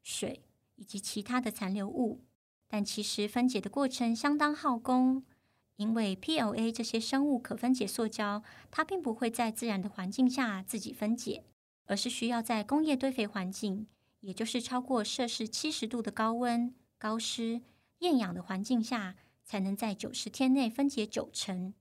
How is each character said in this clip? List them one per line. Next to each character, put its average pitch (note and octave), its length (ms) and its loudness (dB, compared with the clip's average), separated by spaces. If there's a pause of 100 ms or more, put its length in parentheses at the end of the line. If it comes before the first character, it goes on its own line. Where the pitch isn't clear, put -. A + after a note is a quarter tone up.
水 - 380 -6 (340)
以 - 80 -20
及 G3 160 -10
其 - 200 -6
他 B3 200 -2
的 A#3 100 -2
残 G3 240 -4
留 G3+ 140 -2
物， - 320 -2 (480)
但 G#3 160 0
其 - 180 -4
实 G#3 240 -2
分 B3 220 2
解 A#3 120 0
的 G3 80 -6
过 C4+ 200 2
程 A#3+ 260 0
相 D4 240 2
当 D4 160 2
耗 C4+ 240 0
工， B3+ 460 4 (520)
因 A3 180 0
为 G#3+ 200 2
P D#4 240 0
L A3 160 2
A A3+ 160 2
这 A3+ 140 -4
些 A3+ 160 0
生 C4+ 260 2
物 C4 140 4
可 - 160 -6
分 B3 180 4
解 B3 100 0
塑 A3 220 0
胶， G#3+ 380 -2 (260)
它 D#4+ 140 0
并 F#4 180 -2
不 A#3+ 100 0
会 A#3 160 0
在 A3+ 220 0
自 A3+ 160 -4
然 G3 160 0
的 G#3 60 -4
环 F#3+ 200 -6
境 B3+ 220 6
下 A3+ 320 0
自 G#3+ 160 -6
己 G#3 140 -8
分 A3 240 0
解， - 260 -6 (440)
而 G3+ 100 0
是 A3 120 -2
需 A#3 200 -2
要 A#3+ 120 2
在 A3+ 220 0
工 C#4+ 220 4
业 D4+ 100 4
堆 C4+ 160 2
肥 B3 160 0
环 F#3+ 240 -4
境， G3+ 380 -4 (320)
也 G3 120 -12
就 A3+ 120 -2
是 B3 160 -2
超 B3+ 200 -2
过 B3+ 220 0
摄 A#3+ 240 -2
氏 A3+ 220 -4
七 D#4 240 -2
十 A3 160 -4
度 A#3+ 140 -2
的 G#3 100 -4
高 A3+ 220 0
温、 A#3+ 380 0 (260)
高 A3 200 -2
湿、 A3+ 440 -2 (380)
厌 E4 180 4
氧 F#3 160 0
的 F3+ 80 -6
环 F#3+ 200 -4
境 A3+ 200 2
下， G#3 340 -4 (280)
才 - 140 -4
能 F#3+ 160 0
在 G3+ 200 -2
九 - 180 -6
十 - 160 -4
天 C4 240 4
内 B3+ 160 6
分 C#4 200 2
解 G#3+ 180 0
九 - 260 -4
成。 F#3 480 -4